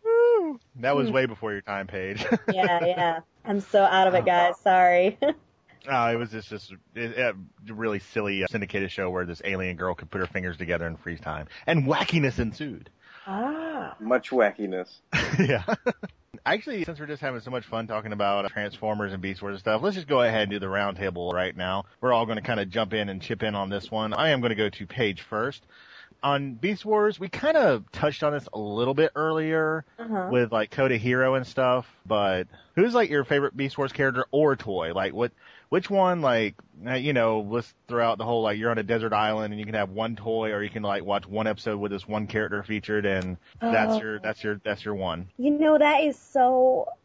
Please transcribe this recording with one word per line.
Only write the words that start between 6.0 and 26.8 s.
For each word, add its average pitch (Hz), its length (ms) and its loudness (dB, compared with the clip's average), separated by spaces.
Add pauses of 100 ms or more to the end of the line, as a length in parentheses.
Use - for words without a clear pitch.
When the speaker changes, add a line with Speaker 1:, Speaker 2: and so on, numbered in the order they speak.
Speaker 1:
it 117 60 2
was 117 160 -4
just, 110 180 -10
just 104 220 -14 (240)
it, 117 220 -6
it, 120 180 2 (320)
a 110 60 -14
really 107 260 -2
silly, 101 420 -2
uh, 92 80 0
syndicated 98 400 -4
show 92 200 -4
where 90 160 -2
this 85 180 -10
alien 92 320 -4
girl 87 180 -4
could 80 160 -12
put 95 120 -4
her 90 60 -2
fingers 90 280 -6
together 85 320 -4
and 82 100 -8
freeze 82 220 -10
time. 76 280 -10 (200)
And 156 160 2
wackiness 143 560 0
ensued. 117 500 -6 (380)
Speaker 2:
Ah. 294 720 -6
Speaker 3:
Much - 320 0
wackiness. 101 640 0 (160)
Speaker 1:
<laughs> - 340 -2
Yeah. 120 180 0 (840)
Actually, 214 400 -2
since 156 160 -12
we're 151 60 -10
just 147 140 -10
having 127 200 -4
so 123 100 -12
much 123 140 -6
fun 113 220 -6
talking 107 260 -6
about 101 360 2
Transformers 104 640 -4
and 95 100 -8
Beast 95 200 -6
Wars 101 140 -6
and 95 40 -12
stuff, 110 220 2
let's 190 140 -2
just 170 120 -10
go 135 140 4
ahead 110 220 4
and 98 80 -2
do 101 80 -4
the 95 80 -6
roundtable 95 680 -2
right 92 220 -2
now. 92 280 -4 (180)
We're 127 120 2
all 117 120 2
gonna 107 160 -4
kinda 110 240 -2
jump 104 280 -2
in 104 160 -2
and 95 120 -8
chip 110 220 -6
in 107 120 -2
on 98 140 -4
this 98 220 -6
one. 107 220 -2
I 156 160 2
am 139 120 2
gonna 117 140 0
go 107 140 2
to - 180 -10
Paige 107 340 -2
first. 117 440 -6 (560)
On 139 320 0
Beast 185 320 -4